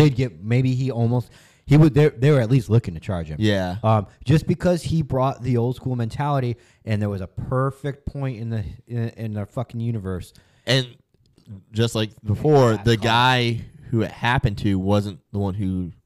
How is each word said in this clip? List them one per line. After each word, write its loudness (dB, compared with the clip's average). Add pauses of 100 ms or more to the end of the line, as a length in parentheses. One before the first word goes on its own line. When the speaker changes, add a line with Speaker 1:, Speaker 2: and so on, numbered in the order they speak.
Speaker 1:
did 4
get, -4
maybe 0
he -2
almost, 0 (360)
he 4
would, 8
they, 6
they 2
were 6
at 2
least 2
looking 2
to -10
charge -6
him. -10
Speaker 2:
Yeah. 0
Speaker 1:
Um, 2 (160)
just 2
because 0
he -2
brought -2
the 0
old 0
school -6
mentality -2 (300)
and -2
there -2
was -4
a -8
perfect -6
point -8
in -8
the, -4 (240)
in, -4
in -10
the -6
fucking -8
universe. -6 (340)
Speaker 2:
And -2 (800)
just 0
like -2 (120)
before, 4
Speaker 1:
That -4
Speaker 2:
the 4
Speaker 1:
call. -2
Speaker 2:
guy 2 (280)
who 0
it -6
happened -2
to 0
wasn't 0 (140)
the -4
one -2
who -4 (140)